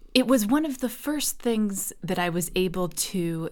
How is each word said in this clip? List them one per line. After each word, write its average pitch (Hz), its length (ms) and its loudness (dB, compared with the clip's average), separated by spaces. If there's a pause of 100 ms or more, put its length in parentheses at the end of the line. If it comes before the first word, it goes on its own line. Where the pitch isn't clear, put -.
(120)
it 254 140 4
was 240 180 6
one 294 220 2
of 269 140 -4
the 254 80 -2
first 294 500 -4
things 214 540 0 (100)
that 180 160 -2
I 175 120 2
was 165 260 -2
able 185 320 0
to 165 640 -2